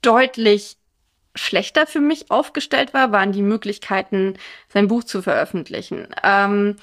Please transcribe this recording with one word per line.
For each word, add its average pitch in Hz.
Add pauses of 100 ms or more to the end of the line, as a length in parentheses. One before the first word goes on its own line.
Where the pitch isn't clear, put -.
deutlich 226 (560)
schlechter -
für 311
mich 302
aufgestellt -
war, 262
waren 202
die 202
Möglichkeiten, 202 (340)
sein 202
Buch 233
zu 190
veröffentlichen. - (140)
Ähm, 202